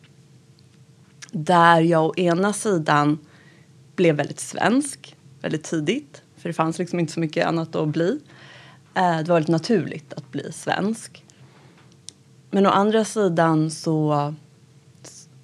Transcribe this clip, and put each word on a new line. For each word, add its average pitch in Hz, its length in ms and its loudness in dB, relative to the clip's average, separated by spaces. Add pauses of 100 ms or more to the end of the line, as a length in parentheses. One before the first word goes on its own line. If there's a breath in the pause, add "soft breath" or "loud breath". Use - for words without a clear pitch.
(1300)
Där 170 500 6
jag 165 240 4
å 160 120 -2
ena 185 360 0
sidan 156 640 0 (800 loud breath)
blev 165 200 2
väldigt - 240 -6
svensk, - 760 -4 (260)
väldigt 156 220 -4
tidigt. 175 580 -6 (160)
För - 120 -10
det 165 40 -8
fanns 160 260 -2
liksom 175 200 -4
inte 160 140 -4
så - 60 -8
mycket 165 280 -2
annat 165 280 -4
att 160 120 -2
bli. 170 320 -2 (760 loud breath)
Eh, 175 220 0
det 156 100 -4
var 175 80 2
väldigt 156 160 2
naturligt 165 600 -2
att - 180 -18
bli - 200 -8
svensk. - 720 -6 (1300 soft breath)
Men 196 140 2
å 185 40 6
andra 214 360 2
sidan 165 680 2
så 151 600 -2 (720)
s-, - 260 -20 (140)